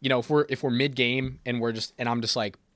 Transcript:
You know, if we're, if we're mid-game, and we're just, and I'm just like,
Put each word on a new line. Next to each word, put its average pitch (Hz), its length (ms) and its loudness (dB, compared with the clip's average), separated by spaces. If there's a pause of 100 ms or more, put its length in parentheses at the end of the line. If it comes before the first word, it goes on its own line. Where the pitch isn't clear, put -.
You 135 80 0
know, 131 100 4
if 117 100 -2
we're, 147 200 4
if 131 140 -4
we're 139 80 0
mid-game, 127 760 0
and 123 140 -2
we're 117 140 0
just, 110 240 -8
and 120 100 -4
I'm 117 140 0
just 110 140 0
like, 107 220 -4 (180)